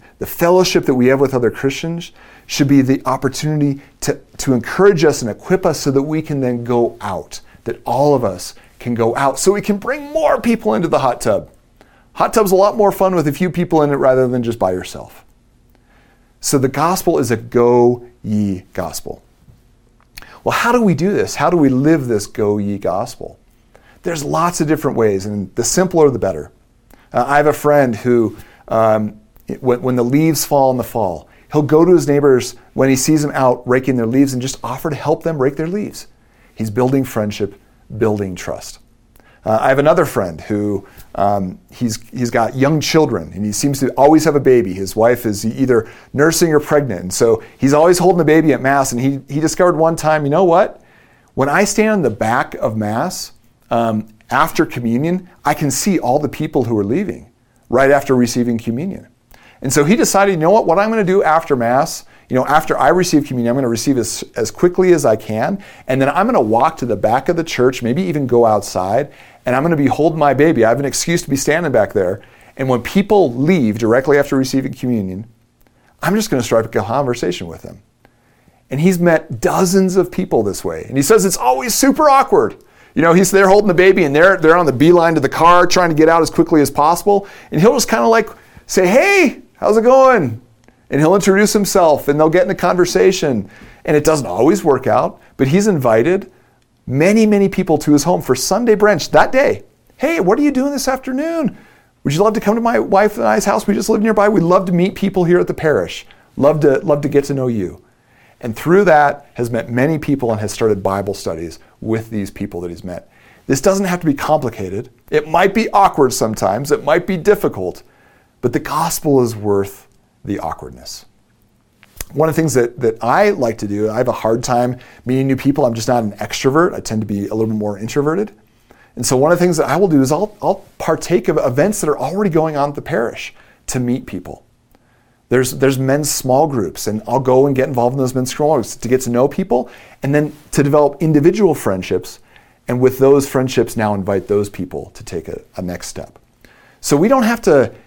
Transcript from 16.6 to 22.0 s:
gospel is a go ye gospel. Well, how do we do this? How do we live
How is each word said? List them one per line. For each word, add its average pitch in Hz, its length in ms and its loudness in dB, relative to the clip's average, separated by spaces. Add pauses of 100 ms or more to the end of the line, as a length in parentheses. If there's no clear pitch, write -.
gospel 165 520 -2
is 120 100 -2
a 113 60 0
go 120 680 2 (180)
ye 101 480 -4
gospel. - 500 -10 (1200)
Well, 120 140 -2
how 240 140 -2
do 247 100 2
we 185 120 2
do 190 180 -2
this? 110 240 -2
How 151 140 0
do 175 60 2
we 147 120 4
live 135 400 0